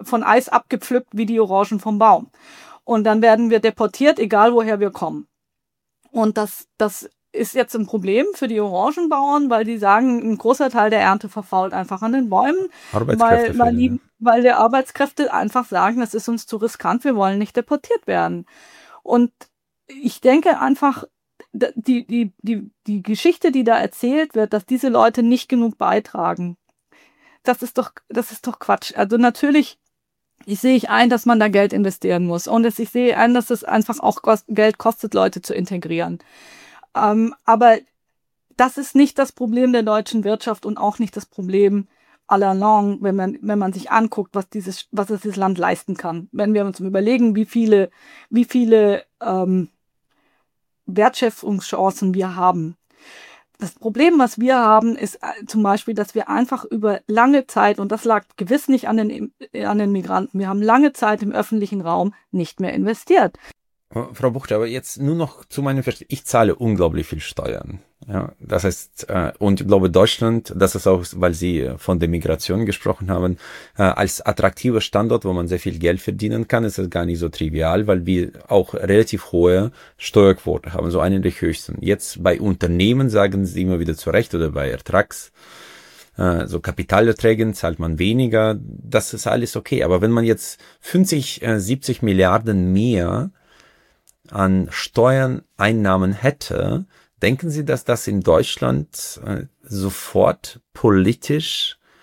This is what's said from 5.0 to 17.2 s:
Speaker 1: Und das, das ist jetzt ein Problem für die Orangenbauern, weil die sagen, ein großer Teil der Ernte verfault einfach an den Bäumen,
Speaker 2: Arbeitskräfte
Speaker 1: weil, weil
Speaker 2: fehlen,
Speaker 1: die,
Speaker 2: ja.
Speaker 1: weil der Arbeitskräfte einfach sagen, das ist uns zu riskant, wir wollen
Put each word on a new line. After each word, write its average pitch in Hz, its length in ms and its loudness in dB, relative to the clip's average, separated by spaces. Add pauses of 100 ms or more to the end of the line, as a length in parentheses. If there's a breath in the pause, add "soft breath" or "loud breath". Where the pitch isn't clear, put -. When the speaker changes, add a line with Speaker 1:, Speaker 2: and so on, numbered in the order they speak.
Speaker 1:
Und 220 260 0
das, 214 300 -6 (100)
das - 320 -4 (260)
ist - 200 -4
jetzt 254 200 0
ein 220 120 -4
Problem 208 480 -2
für 285 120 -4
die 220 140 -2
Orangenbauern, 285 880 0
weil 226 160 0
die 226 140 -6
sagen, 233 420 2
ein 220 160 -2
großer 247 320 0
Teil 220 220 2
der 214 100 2
Ernte 196 300 0
verfault 190 420 -4
einfach 185 300 -6
an 226 100 -2
den 254 160 0
Bäumen, 277 400 0 (240 loud breath)
Speaker 2:
Arbeitskräfte 226 560 2
Speaker 1:
weil, 233 100 -2
weil 240 100 4
Speaker 2:
fehlen, 240 100 0
Speaker 1:
die, 247 80 2
Speaker 2:
ja. 247 100 -2 (220)
Speaker 1:
weil 233 240 4
der 240 160 6
Arbeitskräfte 262 760 0
einfach 208 320 -2
sagen, 208 360 0
das 233 120 -4
ist 220 160 -6
uns 233 180 -4
zu 220 120 -8
riskant, 226 460 -4
wir 269 120 0
wollen 196 220 0